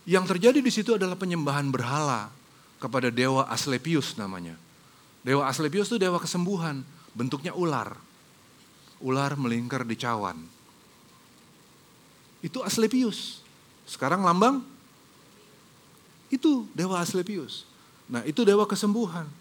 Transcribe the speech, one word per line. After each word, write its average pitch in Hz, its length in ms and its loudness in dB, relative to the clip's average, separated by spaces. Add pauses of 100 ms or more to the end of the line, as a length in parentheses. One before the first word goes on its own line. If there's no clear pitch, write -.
Yang 185 320 2
terjadi 240 240 6
di 247 140 2
situ 220 200 2
adalah 185 240 0
penyembahan 143 520 0
berhala 131 640 -2 (440)
kepada 127 320 0
dewa 131 400 2
Asclepius 139 640 -2
namanya. 92 400 -8 (640)
Dewa 135 320 0
Asclepius 160 400 -2
itu 233 80 0
dewa 180 240 0
kesembuhan, 165 640 -4 (240)
bentuknya 139 400 -4
ular. 131 480 -2 (1040)
Ular 139 320 0
melingkar 120 480 -2
di 117 160 -4
cawan. 104 400 -4 (2000)
Itu 233 240 -8
Asclepius. 220 800 0 (400)
Sekarang 170 400 -2
lambang 214 400 4 (1700)
itu 262 400 2
dewa 180 320 0
Asclepius. 175 640 -4 (400)
Nah, 117 180 -4
itu 156 220 0
dewa 202 180 8
kesembuhan. 202 600 -2 (140)